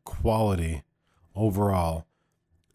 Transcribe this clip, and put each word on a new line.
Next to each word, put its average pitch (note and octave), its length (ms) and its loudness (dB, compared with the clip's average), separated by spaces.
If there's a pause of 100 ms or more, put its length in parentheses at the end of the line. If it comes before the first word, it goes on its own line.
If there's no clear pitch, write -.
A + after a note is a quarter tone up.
quality F#2+ 800 0 (520)
overall, F#2+ 720 0 (680)